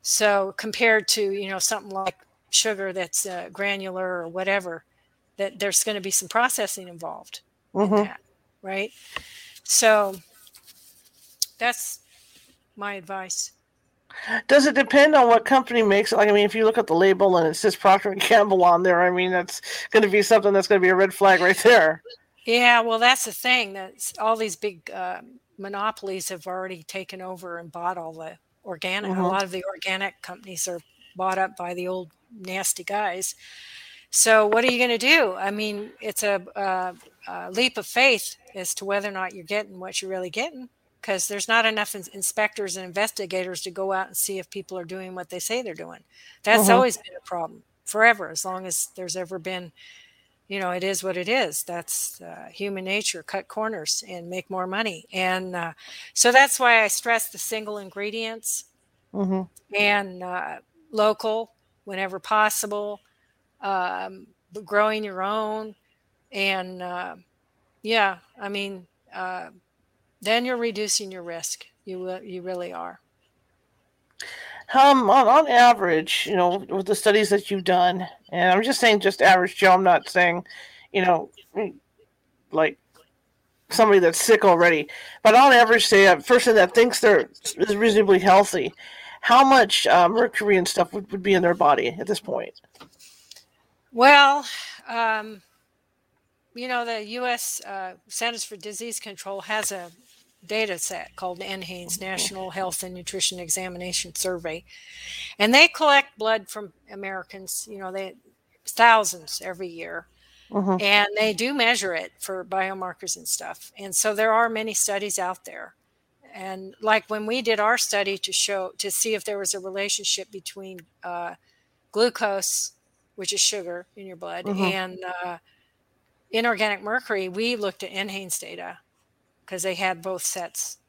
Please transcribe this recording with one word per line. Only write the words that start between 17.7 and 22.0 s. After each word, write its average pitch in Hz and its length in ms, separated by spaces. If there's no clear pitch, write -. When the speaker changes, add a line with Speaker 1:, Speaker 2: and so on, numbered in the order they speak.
Speaker 2:
Procter 196 360
and 190 100
Gamble 208 420
on 175 200
there, 175 180
I 180 80
mean, 180 220
that's 180 280
gonna 214 180
be 202 140
something 202 320
that's 196 140
gonna 202 120
be 185 100
a 185 60
red 185 180
flag 190 280
right 185 220
there. 180 400